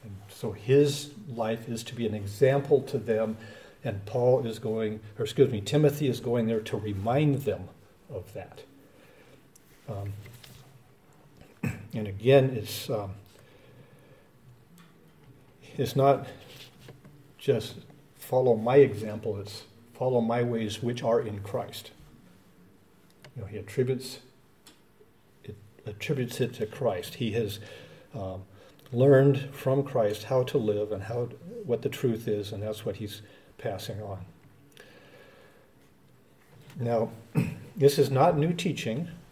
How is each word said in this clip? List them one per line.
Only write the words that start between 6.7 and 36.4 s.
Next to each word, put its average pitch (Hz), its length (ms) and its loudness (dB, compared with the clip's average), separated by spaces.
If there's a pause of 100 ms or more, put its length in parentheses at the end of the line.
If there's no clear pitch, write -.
remind 113 640 0
them 95 260 -4 (440)
of 92 200 -12
that. - 280 -16 (1300)
Um, 101 240 -8 (1500)
<clears throat> - 100 -2 (200)
and 107 140 -4
again, 127 480 6
it's, - 340 -8
um, 104 220 -4 (2750)
it's 120 180 -2
not 135 320 4 (1120)
just - 380 0 (400)
follow 127 400 2
my 117 220 4
example, 104 640 4
it's - 240 -12 (300)
follow 127 260 2
my 117 240 2
ways 113 400 -2
which 120 180 -2
are 113 200 4
in 104 180 -6
Christ. - 520 -8 (1400)
You 107 80 -12
know, 95 40 -12
he 104 100 -12
attributes, - 640 -2 (1200)
it - 120 -16 (300)
attributes 120 560 -4
it 117 140 -2
to 110 100 -4
Christ. 101 500 -4
He 113 180 -2
has, 104 260 -2 (560)
um, 95 280 -8 (500)
learned 135 600 6
from 135 300 0
Christ 107 400 0
how 127 200 0
to 123 140 -2
live 104 360 0
and 98 100 -8
how, 120 220 -4 (400)
what 117 160 -2
the - 80 -2
truth - 360 -2
is, 104 280 -2
and 104 100 -6
that's 107 220 -6
what 101 100 -4
he's - 260 -10 (360)
passing 107 440 -8
on. 95 240 -10 (2500)